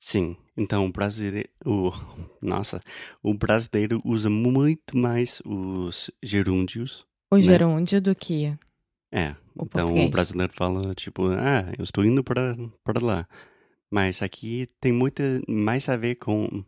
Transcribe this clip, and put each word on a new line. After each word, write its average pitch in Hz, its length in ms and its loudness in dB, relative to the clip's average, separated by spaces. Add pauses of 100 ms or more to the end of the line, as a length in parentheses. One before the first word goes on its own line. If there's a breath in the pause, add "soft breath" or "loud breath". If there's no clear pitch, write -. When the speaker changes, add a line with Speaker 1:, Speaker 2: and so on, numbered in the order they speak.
Speaker 1:
Sim. 87 360 -2 (200)
Então, 101 300 0
o 92 60 -2
brasile-, 104 580 -2 (160)
o, 92 240 2 (500 loud breath)
nossa, 95 400 -4 (400 loud breath)
o 104 140 0
brasileiro 107 720 2
usa 107 260 0
muito 131 640 2
mais 120 480 0
os 95 640 -6 (140)
gerúndios, 98 840 -2 (280)
Speaker 2:
O 196 40 8
Speaker 1:
né? 202 60 8
Speaker 2:
gerúndio 175 580 6
do 190 140 2
que 151 420 -4 (540)
Speaker 1:
É. 80 200 -2 (260)
Speaker 2:
o - 80 -6
Speaker 1:
Então, 85 220 -2
Speaker 2:
português. 85 200 4
Speaker 1:
o 78 40 2
brasileiro 90 420 0
fala, 92 420 -2
tipo, - 360 -4
"Ah, 101 460 0
eu - 60 -6
estou 98 220 0
indo 127 180 4
pra, 127 320 -2 (300)
pra 110 200 0
lá." 95 240 -2 (640 soft breath)
Mas 95 320 0
aqui 117 460 -6 (120)
tem 127 120 2
muito 131 300 0 (260)
mais 110 400 0
a 131 80 0
ver 120 200 -2
com, 107 520 -2